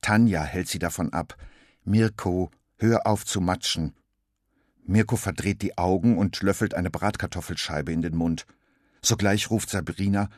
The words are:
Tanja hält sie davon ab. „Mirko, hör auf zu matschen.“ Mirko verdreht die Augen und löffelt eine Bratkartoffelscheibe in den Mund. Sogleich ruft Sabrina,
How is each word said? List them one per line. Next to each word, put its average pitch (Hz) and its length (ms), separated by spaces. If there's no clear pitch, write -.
Tanja 107 440
hält 82 240
sie - 100
davon 85 340
ab. - 240
„Mirko, 98 640
hör 113 300
auf 104 180
zu - 160
matschen.“ 87 540
Mirko 107 320
verdreht 101 460
die - 160
Augen 92 400
und 101 240
löffelt 98 320
eine 87 160
Bratkartoffelscheibe 82 1000
in 82 100
den 82 120
Mund. 82 320
Sogleich 101 480
ruft 113 220
Sabrina, 98 680